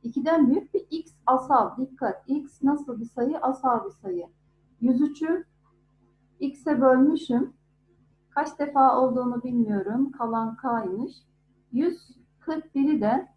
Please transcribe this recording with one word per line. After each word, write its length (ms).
İkiden 440
büyük 260
bir 160
x 240
asal. 520
Dikkat, 500
x 360
nasıl 360
bir 60
sayı? 340
Asal 460
bir 60
sayı. 360
Yüz 200
üçü 440
x'e 420
bölmüşüm. 720
Kaç 300
defa 420
olduğunu 420
bilmiyorum. 680
Kalan 440
k'ymış. 580
Yüz 440
kırk 360
biri 260
de 360